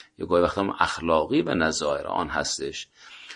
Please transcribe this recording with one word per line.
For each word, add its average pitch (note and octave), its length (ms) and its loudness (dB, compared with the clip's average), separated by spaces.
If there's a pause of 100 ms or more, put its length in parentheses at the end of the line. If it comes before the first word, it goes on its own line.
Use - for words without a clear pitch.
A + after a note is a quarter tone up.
(180)
یا - 80 -6
گاهی F2 160 4
وقتا E2+ 180 2
هم G2 180 -2
اخلاقی E2 640 2
و D#3+ 120 -2
نظایر D2+ 520 0
آن F2 220 -2
هستش. C#2 600 -4 (480)